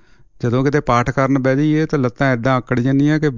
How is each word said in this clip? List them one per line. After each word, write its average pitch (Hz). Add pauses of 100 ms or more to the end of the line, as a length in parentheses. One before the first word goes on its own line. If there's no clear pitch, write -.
(420)
ਜਦੋਂ 123
ਕਿਤੇ 147
ਪਾਠ 120
ਕਰਨ 135
ਬਹਿ 131
ਜਾਈਏ 151
ਤਾਂ 151
ਲੱਤਾਂ 127
ਐਦਾਂ 127
ਆਕੜ 123
ਜਾਂਦੀਆਂ 139
ਕਿ 151